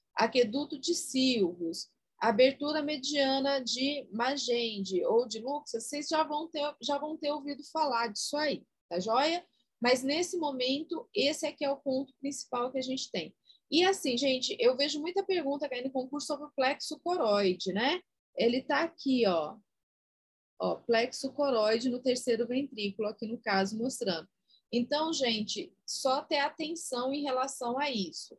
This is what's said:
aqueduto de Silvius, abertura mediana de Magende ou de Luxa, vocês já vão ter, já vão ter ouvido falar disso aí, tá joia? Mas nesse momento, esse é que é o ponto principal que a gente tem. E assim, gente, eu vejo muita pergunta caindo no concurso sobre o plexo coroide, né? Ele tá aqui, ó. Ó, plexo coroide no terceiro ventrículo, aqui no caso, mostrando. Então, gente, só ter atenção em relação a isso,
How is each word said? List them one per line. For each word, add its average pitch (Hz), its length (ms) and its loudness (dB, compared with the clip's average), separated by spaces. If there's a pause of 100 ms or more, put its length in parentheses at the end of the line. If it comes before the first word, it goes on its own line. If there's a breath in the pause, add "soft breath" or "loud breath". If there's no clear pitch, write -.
(140)
aqueduto 240 640 2
de 339 160 -2
Silvius, 190 960 0 (280)
abertura 269 640 4
mediana 277 760 0
de 254 540 -2
Magende 226 920 -2
ou 226 220 4
de 220 140 -8
Luxa, 269 400 -4
vocês 294 260 -6
já 311 160 2
vão 302 260 -4
ter, 294 140 -6 (180)
já 285 180 -2
vão 311 180 -6
ter 294 160 -2
ouvido 285 300 -8 (100)
falar 247 360 0
disso - 280 -6
aí, 294 260 -2 (260)
tá 175 120 -2
joia? 277 440 2 (360)
Mas 254 240 4
nesse 330 320 0
momento, 285 800 -2
esse 285 320 2
é 302 60 -4
que - 120 -6
é 277 60 2
o 277 100 -4
ponto 269 400 -2
principal 254 500 -6
que 269 80 -4
a 254 40 0
gente 262 280 -6
tem. 180 240 -6 (380 soft breath)
E 330 120 6
assim, 320 340 2
gente, 262 420 0
eu 247 160 6
vejo 294 240 0
muita 359 240 -2
pergunta 294 420 0
caindo 254 200 -4
no 269 60 -8
concurso 262 340 -4
sobre 294 200 -4
o - 80 -20
plexo 285 460 0
coroide, 202 720 2
né? 269 300 0 (340)
Ele 240 260 2
tá 294 200 0
aqui, 262 440 2
ó. 170 300 2 (1040)
Ó, - 160 0
plexo 233 560 0
coroide 233 560 2
no 247 100 0
terceiro 247 480 0
ventrículo, 220 640 -4
aqui 220 180 -8
no 226 120 -6
caso, 202 400 0
mostrando. 214 500 -4 (420 soft breath)
Então, 285 400 0
gente, 220 640 -2 (120)
só 269 360 0
ter 302 160 0
atenção 285 760 -2
em 294 80 -4
relação 254 560 -2
a 285 120 0
isso, 190 480 -6